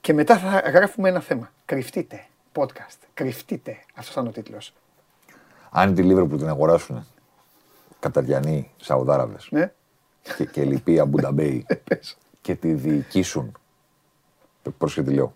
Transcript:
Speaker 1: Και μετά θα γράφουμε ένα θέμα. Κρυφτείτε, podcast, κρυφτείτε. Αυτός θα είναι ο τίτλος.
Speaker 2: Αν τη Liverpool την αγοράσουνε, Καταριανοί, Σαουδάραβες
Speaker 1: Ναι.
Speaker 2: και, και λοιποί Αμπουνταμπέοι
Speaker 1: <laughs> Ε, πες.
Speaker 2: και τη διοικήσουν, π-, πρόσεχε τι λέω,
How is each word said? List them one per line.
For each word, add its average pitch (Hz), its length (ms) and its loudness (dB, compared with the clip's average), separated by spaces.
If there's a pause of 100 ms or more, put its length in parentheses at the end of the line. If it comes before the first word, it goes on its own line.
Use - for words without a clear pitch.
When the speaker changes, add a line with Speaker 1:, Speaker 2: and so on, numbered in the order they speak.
Speaker 1:
Και 160 120 2
μετά 151 240 6
θα 185 320 0
γράφουμε 190 400 4
ένα 180 100 0
θέμα. 120 320 -6 (140)
Κρυφτείτε, - 580 -8 (300)
podcast, - 440 -6 (160)
κρυφτείτε. - 640 -8 (180)
Αυτός - 180 -18
θα 139 80 -4
είναι 120 80 -4
ο 113 40 -12
τίτλος. 110 400 -16 (1000)
Speaker 2:
Αν 92 240 4
τη 90 160 4
Liverpool 90 260 4
την 78 100 -2
αγοράσουνε, 80 580 0 (920)
Καταριανοί, 69 800 -2
Σαουδάραβες 65 720 -2
Speaker 1:
Ναι. 165 200 0 (680)
Speaker 2:
και, 71 80 -2
και 71 180 -4
λοιποί 69 360 2
Αμπουνταμπέοι 69 680 0
Speaker 1:
<laughs> - 20 -20
Ε, - 80 0
πες. - 420 -8 (240)
Speaker 2:
και - 140 -6
τη 80 180 -2
διοικήσουν, 73 760 -4 (1120)
π-, 120 160 -10
πρόσεχε 151 300 -2
τι 139 60 0
λέω, - 220 0